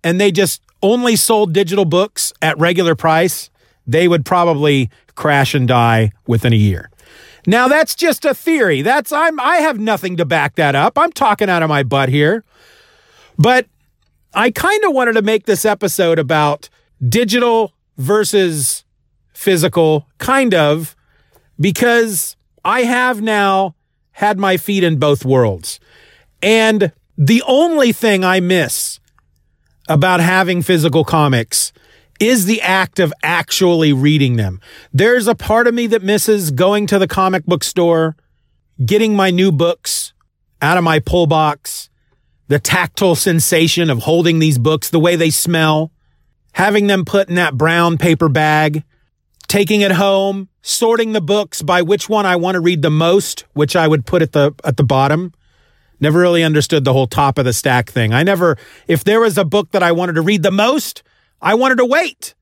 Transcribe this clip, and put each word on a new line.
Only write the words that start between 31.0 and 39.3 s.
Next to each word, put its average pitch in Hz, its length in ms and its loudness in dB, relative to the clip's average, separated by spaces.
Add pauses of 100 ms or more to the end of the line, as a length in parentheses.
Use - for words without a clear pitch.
comics 139 680 0 (480)
is 220 240 0
the 214 160 -2
act 190 380 -2
of 165 140 0 (100)
actually 165 720 0
reading 139 440 0
them. 95 240 -4 (320)
There's 226 340 2
a 226 80 0
part 233 320 -2
of 233 80 0
me 240 120 -2
that 214 160 0
misses 196 480 0
going 196 380 0
to 202 100 2
the 185 100 0
comic 190 380 -2
book 175 180 -2
store, 165 500 0 (720)
getting 208 320 0
my 190 140 2